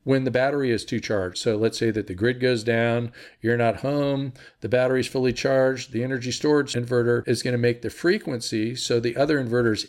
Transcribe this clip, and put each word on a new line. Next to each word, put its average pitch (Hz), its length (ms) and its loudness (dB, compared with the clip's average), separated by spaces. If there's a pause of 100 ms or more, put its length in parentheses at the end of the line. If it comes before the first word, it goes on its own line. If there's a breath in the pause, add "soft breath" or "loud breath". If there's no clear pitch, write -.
when 131 200 2
the 127 60 0
battery 135 400 0
is 110 160 -2
too 117 120 -4
charged. 95 380 -2
So 110 220 0
let's 110 180 0
say 113 140 0
that 104 160 -4
the 92 80 -10
grid 123 260 0
goes 123 240 0
down, 117 480 0 (300 loud breath)
you're 117 160 2
not 113 220 2
home, 139 520 -2 (300 loud breath)
the 107 80 -6
battery's 127 360 2
fully 127 280 0
charged, 131 580 0
the 113 100 -2
energy 127 280 -4
storage 147 420 0
inverter 120 560 0
is 117 140 0
gonna 123 160 0
make 120 240 0
the 110 80 -6
frequency 127 840 -2
so 120 240 0
the 117 180 -2
other 147 220 2
inverter's 117 500 0